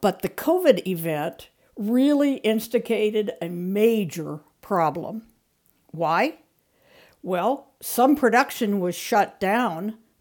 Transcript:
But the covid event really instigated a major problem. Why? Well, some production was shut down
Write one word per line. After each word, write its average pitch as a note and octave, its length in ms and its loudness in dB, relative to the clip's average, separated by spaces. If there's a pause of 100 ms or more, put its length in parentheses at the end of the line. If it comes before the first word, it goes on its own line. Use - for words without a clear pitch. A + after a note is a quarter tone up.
But F#3+ 220 -2
the D4 60 -4
covid D#4+ 580 2
event E3 600 -4 (260)
really C4+ 640 2
instigated G#3+ 960 0 (100)
a E3+ 60 -6
major F3+ 920 0 (200)
problem. F3 640 -2 (680)
Why? E3+ 480 0 (840)
Well, A3 580 -2
some C4+ 340 2
production A#3 640 2
was F3+ 160 -2
shut - 460 -2
down G3+ 580 -2 (220)